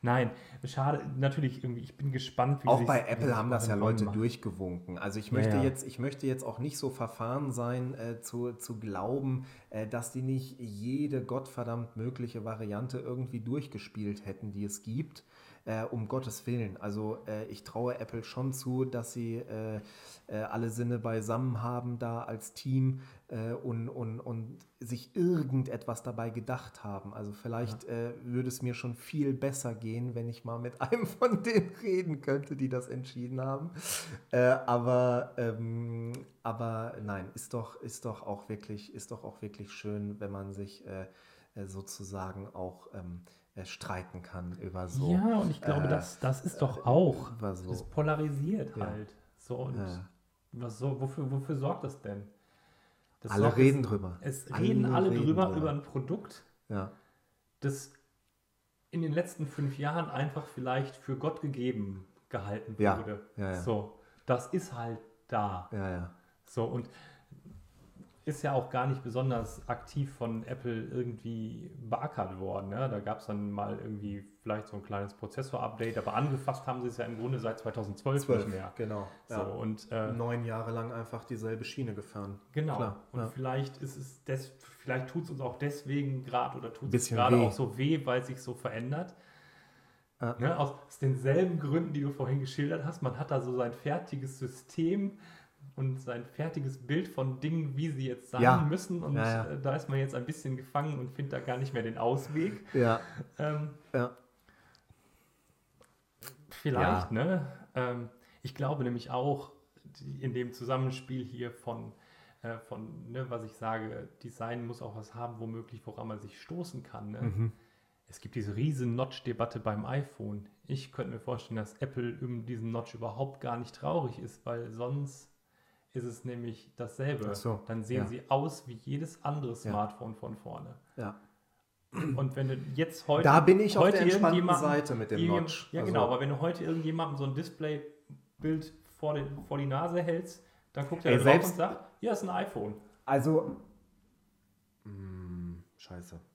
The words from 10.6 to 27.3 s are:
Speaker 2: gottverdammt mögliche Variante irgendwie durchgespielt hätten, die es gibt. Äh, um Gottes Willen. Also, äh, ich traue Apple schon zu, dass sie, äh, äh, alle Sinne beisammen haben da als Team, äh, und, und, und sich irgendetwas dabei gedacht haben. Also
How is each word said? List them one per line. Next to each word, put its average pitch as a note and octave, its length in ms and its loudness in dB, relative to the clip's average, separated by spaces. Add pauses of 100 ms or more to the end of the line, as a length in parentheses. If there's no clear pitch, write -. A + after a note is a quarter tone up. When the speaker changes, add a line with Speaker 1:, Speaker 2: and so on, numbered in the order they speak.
Speaker 2:
gottverdammt A#2+ 760 -4
mögliche A#2 480 -4
Variante A2 540 -4
irgendwie B2 400 -4
durchgespielt G#2+ 880 -4
hätten, G2+ 240 -8
die G2+ 140 -4
es - 180 -6
gibt. B2 400 -4 (420)
Äh, A2 180 -2
um A2 240 -2
Gottes C3 400 -4
Willen. A#2 300 -2
Also, G#2+ 400 -2 (100)
äh, G#2+ 200 -4
ich G#2+ 180 -12
traue B2 340 -2
Apple A2+ 240 -6
schon C3 300 -2
zu, C3 320 0
dass A#2+ 260 -4
sie, A#2 280 -4
äh, A2 420 -6 (460)
äh, G#2+ 160 -6
alle A2+ 260 -2
Sinne A#2+ 280 0
beisammen A2+ 640 0
haben B2 380 -2
da A#2 240 -2
als - 300 -8
Team, C3 480 4 (260)
äh, A2+ 240 -2
und, A#2 380 -2
und, A2 320 -4
und A2+ 380 -6 (200)
sich A#2+ 340 -8
irgendetwas C3+ 880 2
dabei A#2 260 -4
gedacht A#2+ 560 -6
haben. G2+ 280 -8
Also G#2 200 -8